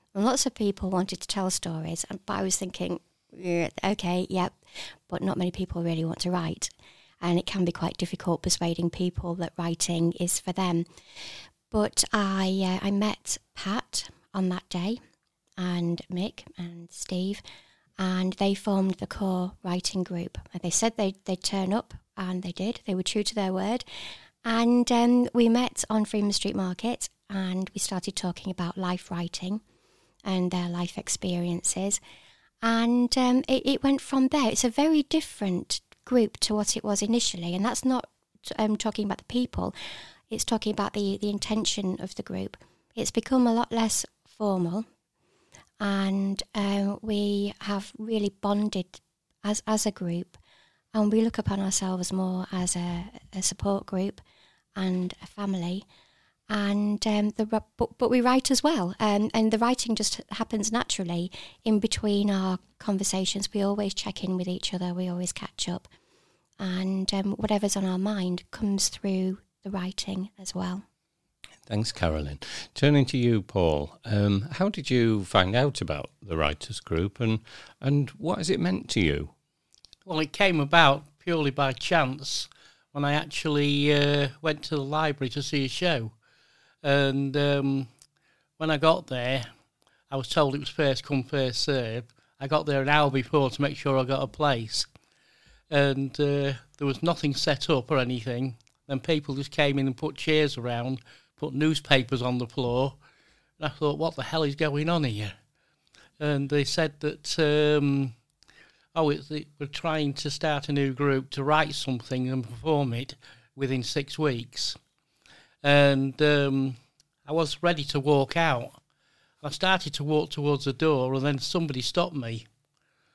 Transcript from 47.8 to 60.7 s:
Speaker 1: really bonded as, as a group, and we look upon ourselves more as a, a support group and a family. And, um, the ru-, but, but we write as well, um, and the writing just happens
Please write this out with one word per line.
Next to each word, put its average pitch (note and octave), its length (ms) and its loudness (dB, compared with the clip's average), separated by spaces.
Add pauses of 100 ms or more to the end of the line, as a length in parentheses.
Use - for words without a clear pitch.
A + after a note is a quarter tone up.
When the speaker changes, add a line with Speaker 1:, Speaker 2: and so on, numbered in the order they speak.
Speaker 1:
really G#3+ 420 -2
bonded G3+ 580 0 (440)
as, G#3 240 -2
as G#3+ 180 2
a G#3 60 2
group, F3 460 -6 (540)
and G#3 220 2
we A3 80 6
look A3+ 160 0
upon G3 240 -2
ourselves F#3 500 -2
more F#3 400 -2
as F3+ 240 -2
a, F3 300 -4 (260)
a F#3+ 120 -4
support G3 420 -2
group G3 360 -4 (540)
and F3+ 460 -2
a F3 60 -18
family. F#3+ 580 -4 (640)
And, G#3 580 0
um, G#3 300 2
the A3 80 0
ru-, G#3+ 180 -2 (140)
but, - 200 -2
but A#3+ 120 2
we B3 100 4
write B3+ 320 4
as B3+ 100 4
well, A3 380 2
um, G#3+ 340 2
and A3 200 4
the A3 60 2
writing A#3 360 2
just - 240 -2 (120)
happens G#3+ 420 -2